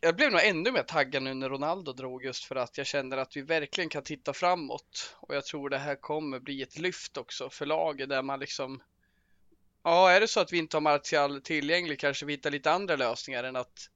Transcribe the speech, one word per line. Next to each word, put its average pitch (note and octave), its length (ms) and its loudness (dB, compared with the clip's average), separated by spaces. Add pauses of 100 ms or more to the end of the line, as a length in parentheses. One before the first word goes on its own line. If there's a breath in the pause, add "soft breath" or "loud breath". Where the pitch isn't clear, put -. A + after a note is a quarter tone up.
jag E3 160 4
blev C#4 160 4
nog F3 120 6
ännu G3 260 2
mer A3 120 0
taggad C#3 400 0
nu C3+ 120 -4
när C3 140 -4
Ronaldo D3 440 -4
drog, B2+ 320 -10
just C3 200 -6
för - 120 -8
att B2 220 -4
jag C#3 80 -4
känner C3 300 -2
att C3 200 -4
vi C#3+ 60 -8
verkligen D#3+ 480 -2
kan D3 120 -6
titta D3+ 300 -8
framåt. E3+ 880 -2
Och - 140 -8
jag C#3 100 -4
tror C#3+ 260 -8
det C3+ 80 -2
här C#3+ 180 -4
kommer D3 440 -6
bli C3+ 220 -8
ett C3 160 -12
lyft F3 380 -6
också C3 340 -8
för - 160 -8
laget, D3 420 -2
där C3+ 140 0
man C3+ 180 -4
liksom, C3+ 420 -8 (1000)
ja, F3 260 8
är F#3 100 10
det A3 80 2
så - 120 2
att F3 120 0
vi F3 60 2
inte D#3+ 180 0
har D3+ 60 2
Martial C#3+ 580 2
tillgänglig, D#3 600 0
kanske C#3+ 260 0
vi D3 60 -4
hittar D3 180 -2
lite C#3+ 220 0
andra F3+ 240 2
lösningar B2 480 -2
än B2+ 120 -6
att - 400 -8